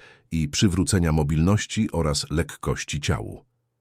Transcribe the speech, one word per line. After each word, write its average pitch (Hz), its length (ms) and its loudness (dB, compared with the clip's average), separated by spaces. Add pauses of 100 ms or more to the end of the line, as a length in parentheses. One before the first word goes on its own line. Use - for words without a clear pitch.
(320)
i 78 180 -2
przywrócenia 87 600 2
mobilności 80 800 2
oraz 76 380 -2
lekkości - 720 -4
ciału. - 460 -4 (360)